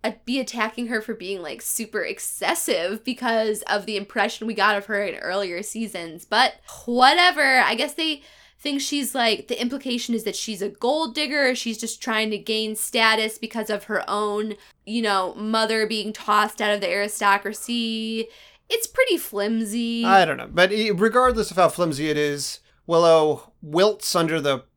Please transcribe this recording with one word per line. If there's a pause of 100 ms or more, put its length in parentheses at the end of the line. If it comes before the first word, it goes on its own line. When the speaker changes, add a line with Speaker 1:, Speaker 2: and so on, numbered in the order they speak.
Speaker 1:
uh, (140)
be
attacking
her
for
being,
like,
super
excessive
because
of
the
impression
we
got
of
her
in
earlier
seasons.
But (300)
whatever.
I
guess
they (380)
think
she's,
like,
the
implication
is
that
she's
a
gold
digger,
or
she's
just
trying
to
gain
status
because
of
her
own, (300)
you
know,
mother
being
tossed
out
of
the
aristocracy. (420)
It's
pretty
flimsy.
Speaker 2:
I
don't
know.
But
e-,
regardless
of
how
flimsy
it
is, (260)
Willow
wilts
under
the (140)